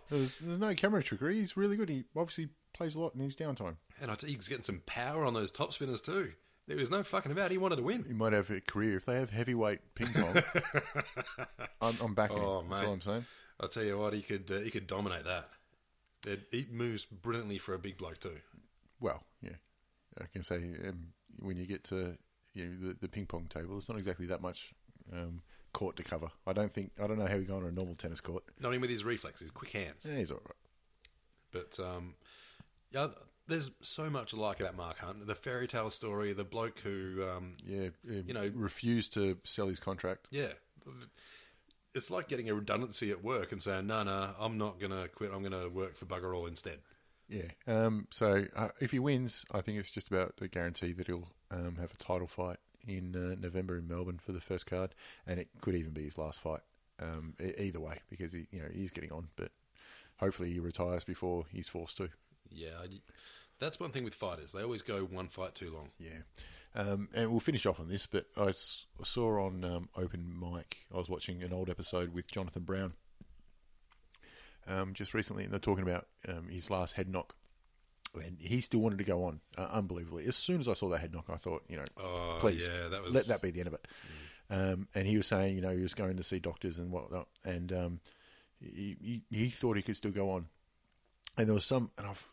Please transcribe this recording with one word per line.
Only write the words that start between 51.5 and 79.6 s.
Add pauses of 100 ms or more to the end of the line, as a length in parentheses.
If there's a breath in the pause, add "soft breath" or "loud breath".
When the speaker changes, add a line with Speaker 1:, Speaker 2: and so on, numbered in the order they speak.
Speaker 1:
um,
have
a
title
fight (300)
in,
uh,
November
in
Melbourne
for
the
first
card, (320 loud breath)
and
it (120)
could
even
be
his
last
fight. (360)
Um,
e-,
either
way,
because
he,
you
know,
he's
getting
on,
but (640 loud breath)
hopefully
he
retires
before
he's
forced
to. (420)
Speaker 2:
Yeah, (120)
I, (720 loud breath)
that's
one
thing
with
fighters.
They
always
go
one
fight
too
long.
Speaker 1:
Yeah. (540 loud breath)
Um,
and
we'll
finish
off
on
this,
but
I
s-, (180)
saw
on,
um,
Open
Mic,
I
was
watching
an
old
episode
with
Jonathan
Brown, (1700 loud breath)
um,
just
recently,
and
they're
talking
about, (220)
um,
his
last
head
knock. (800)
And
he
still
wanted
to
go
on, (180)
uh,